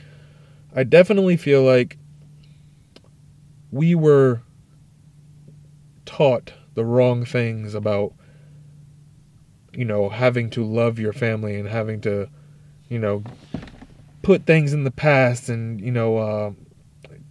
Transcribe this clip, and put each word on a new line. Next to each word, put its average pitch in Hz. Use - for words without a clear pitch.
I 131
definitely 180
feel 139
like 127
we 160
were 139
taught 135
the 113
wrong 120
things 113
about, 104
you 123
know, 104
having 120
to 117
love 113
your 107
family 110
and 101
having 110
to, 101
you 123
know, 104
put 185
things 156
in 147
the 131
past 131
and, 113
you 110
know, 113
uh, 107